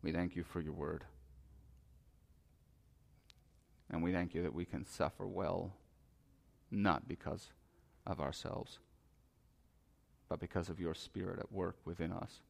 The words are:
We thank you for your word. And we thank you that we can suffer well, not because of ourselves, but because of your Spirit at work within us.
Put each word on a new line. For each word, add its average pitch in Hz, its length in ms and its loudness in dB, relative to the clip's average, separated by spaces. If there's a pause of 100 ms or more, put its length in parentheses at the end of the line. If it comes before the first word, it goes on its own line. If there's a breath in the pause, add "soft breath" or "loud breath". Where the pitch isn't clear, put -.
We 80 100 4
thank 87 240 4
you 85 80 0
for - 160 -2
your 78 140 0
word. 80 320 0 (2750)
And 80 120 2
we 87 100 6
thank 90 220 2
you 87 80 2
that 87 120 2
we 87 100 0
can - 200 -2
suffer - 420 0
well, 90 480 0 (960)
not 101 380 6
because - 440 -4 (520 soft breath)
of 92 160 -2
ourselves, - 580 -2 (1500)
but 76 120 -2
because 87 280 0
of 87 120 -4
your 82 140 2
Spirit 92 440 -4
at - 120 -4
work 92 340 0
within 85 280 -2
us. - 380 -6